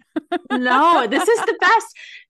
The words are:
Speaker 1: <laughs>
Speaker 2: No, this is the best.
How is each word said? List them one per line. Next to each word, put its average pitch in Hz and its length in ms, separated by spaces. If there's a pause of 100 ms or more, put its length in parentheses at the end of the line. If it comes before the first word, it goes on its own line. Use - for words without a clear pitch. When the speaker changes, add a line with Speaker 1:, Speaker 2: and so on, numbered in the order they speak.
Speaker 1:
<laughs> - 40 (420)
Speaker 2:
No, 262 580
this 285 200
is 440 120
the 381 200
best. 427 260 (440)